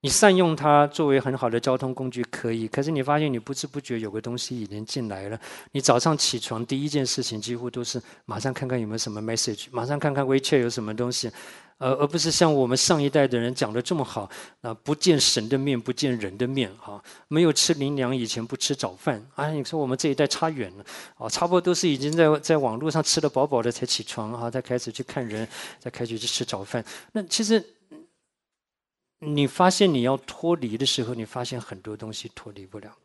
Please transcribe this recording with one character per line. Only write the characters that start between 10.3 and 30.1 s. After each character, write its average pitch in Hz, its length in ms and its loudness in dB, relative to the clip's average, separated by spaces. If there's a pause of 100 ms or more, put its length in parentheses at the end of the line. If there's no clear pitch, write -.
有 120 100 2
什 117 120 -4
么 107 140 -6
东 120 160 -2
西， 117 180 -4 (500)
呃， 131 160 0
而 143 120 2
不 165 100 -4
是 156 140 0
像 160 220 6
我 135 120 4
们 127 120 2
上 151 260 4
一 139 60 2
代 139 180 6
的 123 100 0
人 120 160 0
讲 107 200 -2
得 120 80 -2
这 - 120 -4
么 151 80 0
好， 104 300 -6 (300)
啊， 117 120 -6
不 147 220 -2
见 156 240 6
神 113 300 2
的 135 80 2
面， 135 200 0
不 117 140 -4
见 127 260 0
人 101 200 -6
的 123 100 0
面， 127 300 -2
哈， 101 260 -16 (240)
没 156 140 2
有 165 100 6
吃 - 220 2
灵 143 240 0
粮， 131 180 0
以 120 100 -2
前 113 200 -6
不 135 100 -6
吃 - 180 -2
早 98 200 -4
饭， 110 280 -4 (140)
啊， 147 160 -4
你 147 140 -4
说 160 120 -6
我 147 80 0
们 131 120 -2
这 165 100 0
一 139 80 2
代 147 100 4
差 160 240 0
远 120 280 -6
了， 101 80 -20 (320)
啊， 113 100 -8
差 - 180 0
不 175 60 0
多 180 80 6
都 175 140 2
是 170 160 2
已 139 80 2
经 139 120 -2
在， 156 300 6
在 160 160 2
网 120 240 0
络 156 100 -2
上 151 140 0
吃 - 160 2
得 151 100 2
饱 135 160 2
饱 135 160 0
的 120 80 0
才 123 160 -4
起 - 160 -4
床， 110 300 -8
哈， 117 180 -6
才 127 120 -4
开 123 180 -2
始 - 140 -6
去 131 100 -8
看 123 240 -6
人， 110 180 -4 (360)
才 123 80 -10
开 - 160 -8
始 113 120 -6
去 110 80 -8
吃 - 200 -2
早 98 180 -6
饭。 113 220 -6 (260)
那 220 120 -4
其 214 200 -2
实 214 180 4 (1600)
你 147 260 2
发 180 240 4
现 185 240 4
你 127 80 2
要 131 160 2